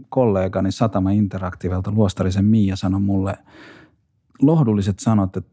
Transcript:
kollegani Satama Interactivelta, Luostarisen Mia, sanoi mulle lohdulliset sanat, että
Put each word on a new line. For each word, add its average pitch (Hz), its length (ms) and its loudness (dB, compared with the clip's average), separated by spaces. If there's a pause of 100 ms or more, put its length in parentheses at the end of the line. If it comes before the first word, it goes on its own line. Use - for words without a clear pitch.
kollegani 95 600 0
Satama 101 400 0
Interactivelta, 95 800 -2
Luostarisen 98 540 0
Mia, 104 300 2
sanoi 95 240 -2
mulle 98 380 -2 (1040)
lohdulliset 113 580 2
sanat, 101 380 0
että - 160 -12